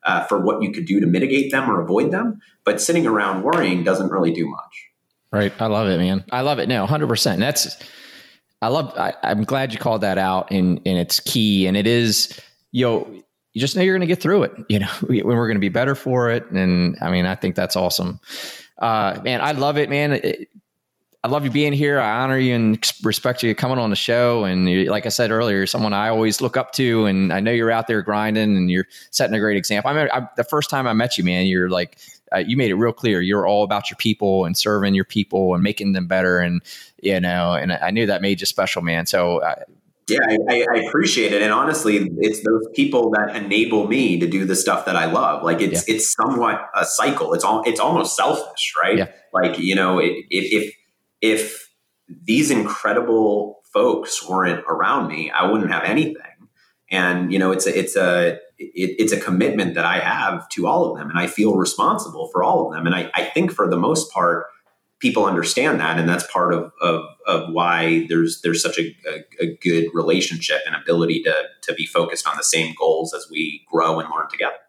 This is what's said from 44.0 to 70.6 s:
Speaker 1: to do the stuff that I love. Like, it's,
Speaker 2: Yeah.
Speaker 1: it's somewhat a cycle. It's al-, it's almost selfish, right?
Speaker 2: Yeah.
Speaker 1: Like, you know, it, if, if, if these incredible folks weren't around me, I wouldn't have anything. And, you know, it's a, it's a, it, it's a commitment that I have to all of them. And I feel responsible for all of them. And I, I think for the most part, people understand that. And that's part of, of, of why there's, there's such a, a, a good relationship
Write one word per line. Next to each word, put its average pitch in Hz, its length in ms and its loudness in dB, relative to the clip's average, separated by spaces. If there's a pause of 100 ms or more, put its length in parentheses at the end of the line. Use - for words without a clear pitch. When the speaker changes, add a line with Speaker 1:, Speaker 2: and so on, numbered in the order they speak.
Speaker 1:
to 85 80 0
do 95 180 0
the 92 120 0
stuff - 280 0
that 92 120 0
I 82 100 0
love. 82 360 0
Like, 82 200 0
it's, - 260 -2
Speaker 2:
Yeah. 110 60 2
Speaker 1:
it's - 180 0
somewhat 113 600 0
a - 100 2
cycle. - 480 0
It's 87 120 0
al-, 110 200 0
it's 120 160 0
almost 135 340 0
selfish, - 680 -2
right? 101 160 2
Speaker 2:
Yeah. 95 100 0 (240)
Speaker 1:
Like, 90 260 0
you 95 160 0
know, 92 240 2
it, 87 300 0
if, 95 240 -2
if, - 220 -2 (460)
if 110 500 -2 (380)
these 113 420 0
incredible 107 1120 0 (100)
folks - 560 0
weren't 90 400 0
around 90 400 0
me, 78 220 -8
I 90 200 0
wouldn't 104 200 0
have - 140 -2
anything. 127 360 0 (680)
And, 90 420 0
you 95 60 2
know, 92 120 4
it's 95 160 0
a, 95 120 0
it's 92 180 -2
a, 87 420 2 (200)
it, 92 400 -4
it's 110 140 2
a 104 60 0
commitment 92 560 0
that 85 120 0
I 90 140 2
have 85 500 -2
to 87 160 -2
all 143 240 2
of 73 80 -8
them. 73 100 -10
And 82 100 -4
I 87 80 -2
feel 104 300 2
responsible 98 760 -2
for 90 140 0
all - 220 2
of 78 80 -8
them. 82 100 -6
And 87 100 2
I, 87 200 -4
I 90 100 0
think 180 280 0
for 101 160 0
the 87 100 0
most 151 340 0
part, 87 320 0 (540)
people 110 260 2
understand 95 560 0
that. 80 180 0
And 82 80 2
that's 87 240 0
part 87 220 0
of, 85 180 -4 (120)
of, 82 220 0 (220)
of 85 260 -2
why 82 560 2
there's, 82 340 0
there's 85 200 0
such - 160 -2
a, 82 160 -4 (140)
a, - 360 -8
a 85 180 -6
good 82 320 2
relationship 82 720 0